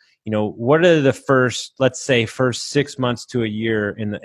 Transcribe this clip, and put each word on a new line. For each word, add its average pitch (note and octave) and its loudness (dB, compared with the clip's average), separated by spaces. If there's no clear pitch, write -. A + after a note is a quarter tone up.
you G#2+ -8
know, G#2+ -2
what D3 2
are E3 6
the C3+ 4
first, B2+ 0
let's C3 0
say, A#2+ 0
first B2 -4
six C#3+ -2
months B2 -4
to A#2+ -4
a A2 -2
year G#2+ -2
in G#2 -6
the, G2+ -8